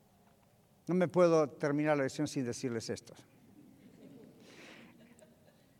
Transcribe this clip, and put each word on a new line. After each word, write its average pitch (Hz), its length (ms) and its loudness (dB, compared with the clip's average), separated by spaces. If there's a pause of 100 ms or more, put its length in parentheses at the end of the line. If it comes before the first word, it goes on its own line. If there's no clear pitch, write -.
(880)
No 165 80 0
me 180 140 2
puedo 165 420 4
terminar 151 480 0
la 139 60 2
lección 139 220 -4
sin 135 200 -4
decirles 117 420 -6
esto. - 240 -10 (2750)